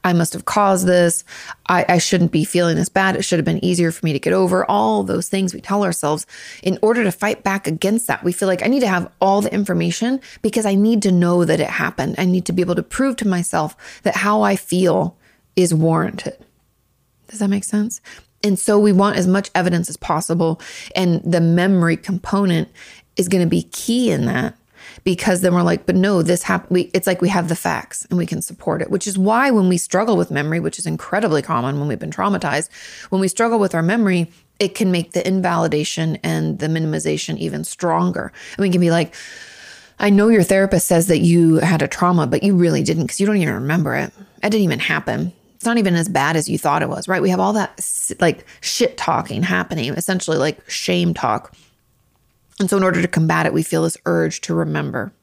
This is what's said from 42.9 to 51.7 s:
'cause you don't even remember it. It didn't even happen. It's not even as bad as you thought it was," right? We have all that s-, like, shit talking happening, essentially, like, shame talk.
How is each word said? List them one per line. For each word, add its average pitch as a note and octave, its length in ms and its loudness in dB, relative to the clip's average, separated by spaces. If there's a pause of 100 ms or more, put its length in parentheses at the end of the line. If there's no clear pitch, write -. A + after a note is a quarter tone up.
'cause - 120 -8
you G3 80 2
don't G#3 120 2
even D#3+ 160 0
remember C#3+ 400 -2
it. C#3+ 180 -4 (300)
It G#3 80 -2
didn't G#3+ 140 2
even C#3+ 160 -2
happen. D#3 520 -4 (240)
It's - 80 -16
not A#3 140 2
even F#3+ 160 2
as E3+ 140 0
bad D#3 280 0
as D3+ 120 -2
you - 100 -2
thought D3 240 0
it C3 60 -2
was," - 200 -8
right? F3+ 140 0
We F#3+ 80 2
have F#3 100 0
all G3 140 2
that G#3 240 -2
s-, - 420 -6
like, F3 240 0 (160)
shit - 360 -2
talking - 460 -2
happening, F3+ 520 -2
essentially, E3+ 420 -4
like, D3 220 -2 (100)
shame F3 460 -2
talk. - 400 -4 (1080)